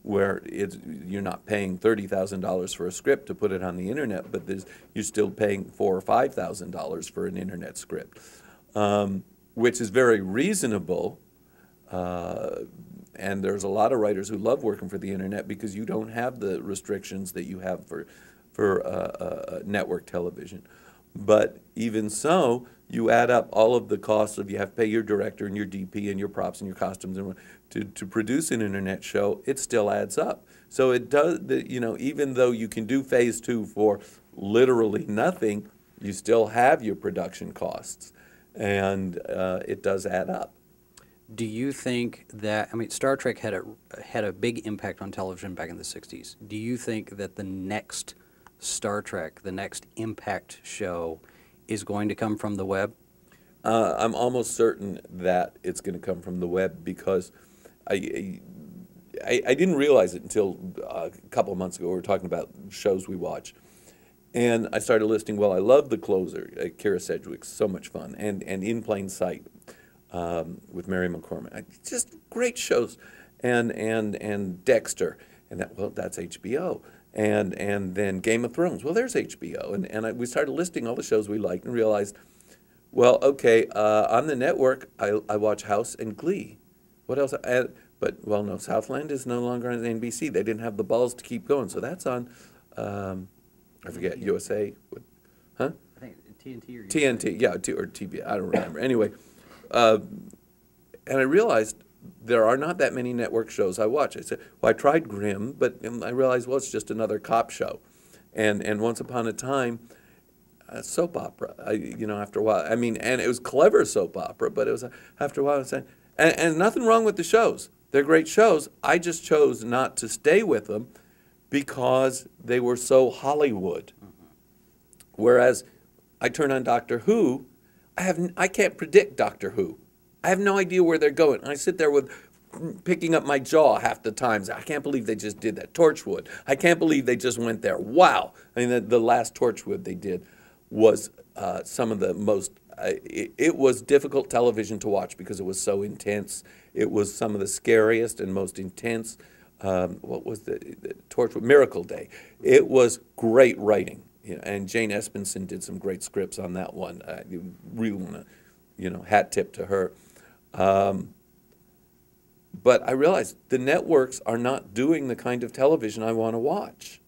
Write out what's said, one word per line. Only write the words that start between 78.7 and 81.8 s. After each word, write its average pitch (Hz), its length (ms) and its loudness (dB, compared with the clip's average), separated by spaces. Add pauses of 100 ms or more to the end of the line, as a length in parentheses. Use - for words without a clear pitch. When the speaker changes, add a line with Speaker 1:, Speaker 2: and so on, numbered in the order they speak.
Speaker 1:
well, 156 100 -4
there's 233 220 -2
H - 240 -4
B - 160 -10
O. - 180 -8
And, 98 120 -4
and 110 200 -6
I, 110 60 -4
we 120 140 -6
started 143 260 -2
listing 143 360 -4
all 120 80 -4
the 113 80 -8
shows 104 260 0
we 107 80 -4
liked 92 280 -4
and 120 80 -6
realized, 107 440 0 (720)